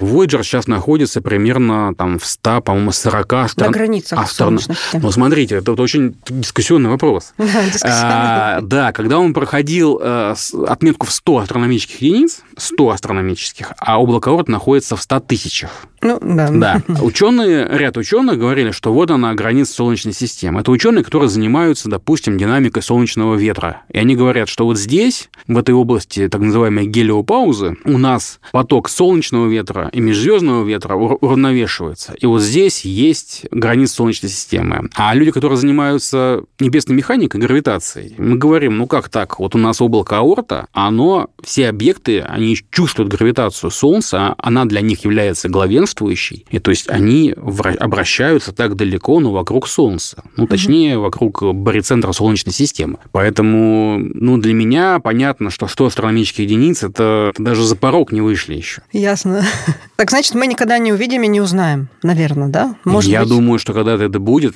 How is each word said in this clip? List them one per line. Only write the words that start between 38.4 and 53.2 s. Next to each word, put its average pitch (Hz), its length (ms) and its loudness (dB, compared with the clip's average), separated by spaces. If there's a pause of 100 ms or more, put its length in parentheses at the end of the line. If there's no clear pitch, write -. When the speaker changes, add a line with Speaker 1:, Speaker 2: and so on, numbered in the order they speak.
Speaker 1:
«Ну 120 100 -2
как 131 220 -2
так? 104 300 -6
Вот 95 160 -4
у - 20 4
нас 113 240 2
облако 110 360 0
Аорта, 143 560 0
оно, 113 560 0 (140)
все 127 260 0
объекты, 107 520 0
они 110 360 -2 (140)
чувствуют 120 400 0
гравитацию 110 600 0
Солнца, 156 480 2 (100)
а - 80 -4
она 120 280 0
для 104 160 0
них 107 240 -2
является 104 440 0
главенствующей». 95 1000 -2
И - 80 -2
то - 120 0
есть - 180 -2
они 117 480 2
вра-, 98 420 -4
обращаются 117 720 0
так 104 240 -2
далеко, 98 440 0
но 131 120 2
вокруг 98 360 -2
Солнца. - 560 -2 (140)
Ну, 117 60 2
Speaker 2:
Мгм. 113 60 0
Speaker 1:
точнее, 156 480 2
вокруг 104 460 -2 (100)
барицентра 101 580 0
Солнечной 104 420 0
системы. - 440 -4 (140)
Поэтому, 110 880 2